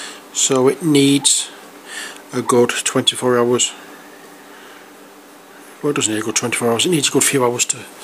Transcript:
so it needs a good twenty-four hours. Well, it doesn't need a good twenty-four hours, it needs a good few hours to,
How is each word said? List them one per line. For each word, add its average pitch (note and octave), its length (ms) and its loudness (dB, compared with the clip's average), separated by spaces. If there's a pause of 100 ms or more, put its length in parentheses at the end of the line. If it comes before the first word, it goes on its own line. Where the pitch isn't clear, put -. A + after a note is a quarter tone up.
(320)
so C3 360 2
it C#3 140 0
needs C#3 680 2 (840)
a B2+ 100 -2
good A#2+ 280 4
twenty-four B2 680 -2
hours. A#2+ 340 0 (2000)
Well, D3 80 0
it C#3+ 60 -2
doesn't A#2+ 180 -2
need G#2+ 60 -2
a G#2+ 40 -6
good A2 120 -6
twenty-four A#2+ 340 -2
hours, A#2 160 0
it F#3 40 0
needs D3+ 180 0
a - 40 -4
good C#3 120 2
few C3 200 2
hours A#2+ 220 0
to, - 120 -6 (260)